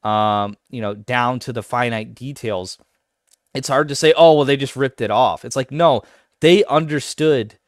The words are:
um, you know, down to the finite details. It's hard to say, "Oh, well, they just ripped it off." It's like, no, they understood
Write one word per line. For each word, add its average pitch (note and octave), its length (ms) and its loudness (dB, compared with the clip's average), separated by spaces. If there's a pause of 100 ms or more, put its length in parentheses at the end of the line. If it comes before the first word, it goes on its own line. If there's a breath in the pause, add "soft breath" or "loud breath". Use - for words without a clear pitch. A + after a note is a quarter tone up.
um, G#2+ 520 0 (140)
you B2 100 -12
know, G#2 140 -6
down B2 460 -2
to C3 120 -12
the A2+ 100 -8
finite A#2 520 -4
details. A2 640 -8 (760)
It's C3+ 140 -8
hard C#3+ 200 0
to C#3 60 -6
say, D#3 220 2
"Oh, D#3+ 180 8
well, D3 100 4
they C#3 120 2
just C3+ 200 -8
ripped C3 240 -4
it G#2+ 100 -2
off." G#2 340 0
It's A#2+ 120 -8
like, C3+ 160 -6
no, D3 300 2 (380 soft breath)
they F3 240 6
understood D3 1040 -2